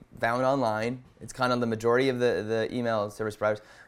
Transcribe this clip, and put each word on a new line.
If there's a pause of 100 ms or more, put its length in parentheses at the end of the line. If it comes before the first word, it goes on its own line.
(220)
found
online? (160)
It's
kind
of
the
majority
of
the,
the
email
service
providers. (260)